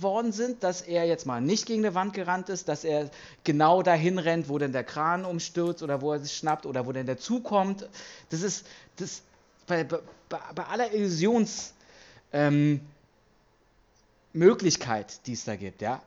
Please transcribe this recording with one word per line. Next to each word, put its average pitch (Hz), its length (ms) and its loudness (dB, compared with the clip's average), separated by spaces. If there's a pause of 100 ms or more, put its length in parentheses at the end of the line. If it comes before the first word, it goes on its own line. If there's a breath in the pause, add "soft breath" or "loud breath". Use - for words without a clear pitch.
worden 208 320 0
sind, 233 300 -4
dass 180 180 0
er 170 240 0
jetzt 165 220 0
mal 123 160 -2
nicht 190 240 2
gegen 220 180 0
eine 196 100 0
Wand 190 200 -2
gerannt 185 340 -2
ist, 185 200 -6
dass 147 160 -4
er 151 260 0 (340 loud breath)
genau 156 380 6
dahin 180 360 4
rennt, 165 300 0
wo 143 100 -2
denn 143 140 -2
der 127 120 -2
Kran 170 420 -2
umstürzt 170 560 -4
oder 143 180 -2
wo 147 120 -2
er 147 80 -2
sich 143 140 -10
schnappt 156 300 -2
oder 127 220 -2
wo 135 60 -4
denn 131 140 -6
der 127 120 -4
zukommt. 196 680 -2 (440 loud breath)
Das 160 120 -4
ist, - 240 -4 (300 loud breath)
das, - 260 -10 (440)
bei, 165 180 0
bei, 160 140 -2 (560)
bei 160 100 -6
aller 226 300 -2
Illusions-, 208 800 0 (580 soft breath)
ähm, 147 480 4 (1500)
Möglichkeit, 160 920 4
die 127 80 -6
es - 100 -8
da 110 100 -4
gibt, 95 260 -10
ja. 117 260 -4